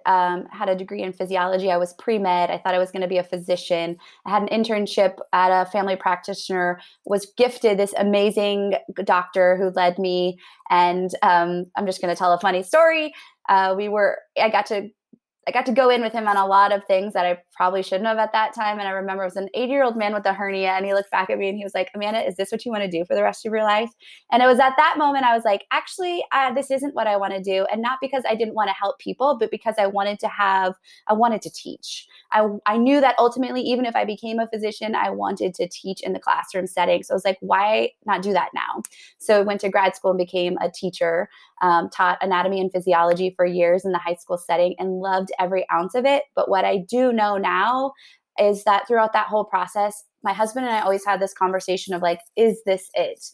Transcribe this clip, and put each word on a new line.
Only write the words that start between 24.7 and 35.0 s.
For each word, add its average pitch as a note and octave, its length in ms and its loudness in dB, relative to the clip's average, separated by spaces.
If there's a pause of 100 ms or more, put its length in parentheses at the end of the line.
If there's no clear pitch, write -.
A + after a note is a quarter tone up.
that D#4 220 4
moment C#4 260 2
I A#3 80 4
was A#3 120 0
like, G3+ 260 0
"Actually, F4 600 -4
uh, C4 220 2
this C4 160 -4
isn't C#4 240 -4
what A3 140 -2
I G3+ 100 2
wanna G3 240 -4
do." F#3+ 300 0
And A3 100 -4
not B3+ 180 -2
because C4+ 300 -4
I A3 60 2
didn't A3 180 -4
wanna G3+ 200 0
help G3+ 260 -4
people, G3 400 -2
but G#3+ 100 0
because A3 300 -4
I G3+ 80 2
wanted G3+ 320 -2
to A3 80 -4
have, F#3+ 480 0 (320)
I G#3+ 60 4
wanted A3 280 2
to - 100 -12
teach. - 540 -14 (260)
I, G#3+ 160 4 (200)
I A3 100 0
knew C4+ 240 4
that B3 160 4
ultimately, B3 440 0
even A#3+ 240 0
if A#3 100 -4
I G#3+ 100 0
became A3+ 340 -6
a A3+ 80 -2
physician, G#3+ 460 -6
I G3+ 160 0